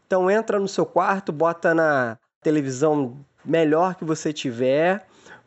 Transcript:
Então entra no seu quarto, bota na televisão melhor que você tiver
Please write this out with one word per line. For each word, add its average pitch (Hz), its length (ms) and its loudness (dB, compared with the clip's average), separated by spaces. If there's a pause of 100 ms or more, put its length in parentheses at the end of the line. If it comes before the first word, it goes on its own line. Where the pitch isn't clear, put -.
Então 185 240 2
entra 214 260 0
no 196 100 -2
seu 180 180 -2
quarto, 190 440 0
bota 165 460 0
na 135 420 2 (240)
televisão 143 760 0 (260)
melhor 165 520 2
que 180 100 -12
você 156 260 -4
tiver 147 720 -2 (420)